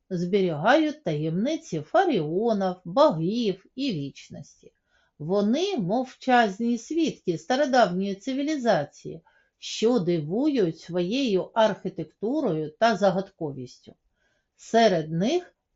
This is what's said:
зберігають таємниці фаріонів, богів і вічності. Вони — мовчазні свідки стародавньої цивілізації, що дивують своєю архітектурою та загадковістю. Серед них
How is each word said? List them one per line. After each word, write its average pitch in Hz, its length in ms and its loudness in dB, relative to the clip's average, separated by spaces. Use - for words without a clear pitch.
зберігають 196 920 2
таємниці 170 760 -4
фаріонів, 196 920 0
богів 202 880 2
і 262 180 -4
вічності. - 800 -12
Вони — 208 600 0
мовчазні 233 1000 0
свідки 233 600 -2
стародавньої 214 760 0
цивілізації, 233 1080 -4
що 233 340 0
дивують 175 840 0
своєю 185 720 -2
архітектурою 196 1160 -2
та 226 260 0
загадковістю. 170 1000 -4
Серед 185 560 2
них 247 420 -2